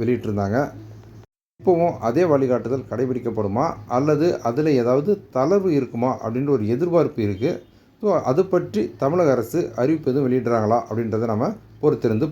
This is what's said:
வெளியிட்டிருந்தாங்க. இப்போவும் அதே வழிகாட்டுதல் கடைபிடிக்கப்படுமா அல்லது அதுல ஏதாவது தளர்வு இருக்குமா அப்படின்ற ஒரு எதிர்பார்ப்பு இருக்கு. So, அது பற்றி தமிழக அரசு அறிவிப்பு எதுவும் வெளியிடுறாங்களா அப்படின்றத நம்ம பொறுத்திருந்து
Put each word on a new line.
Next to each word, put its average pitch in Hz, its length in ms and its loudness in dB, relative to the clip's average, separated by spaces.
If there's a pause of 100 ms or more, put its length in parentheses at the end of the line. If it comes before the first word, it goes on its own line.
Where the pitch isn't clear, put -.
வெளியிட்டிருந்தாங்க. 110 580 0 (1000)
இப்போவும் 170 360 2 (140)
அதே 170 240 2
வழிகாட்டுதல் 123 560 0
கடைபிடிக்கப்படுமா 117 760 -2 (300)
அல்லது 151 280 2 (240)
அதுல 151 320 0
ஏதாவது 143 300 2 (260)
தளர்வு 185 400 2
இருக்குமா 120 340 -2 (120)
அப்படின்ற 131 340 -2
ஒரு 104 80 -2 (100)
எதிர்பார்ப்பு 165 520 0
இருக்கு. 104 240 -2 (500)
So, 208 60 0 (220)
அது 156 120 4 (100)
பற்றி 185 280 0 (220)
தமிழக 160 320 2
அரசு 120 260 -2 (200)
அறிவிப்பு 151 300 0
எதுவும் 135 160 2
வெளியிடுறாங்களா 117 600 2
அப்படின்றத 113 440 -2
நம்ம 110 160 0 (360)
பொறுத்திருந்து 127 500 2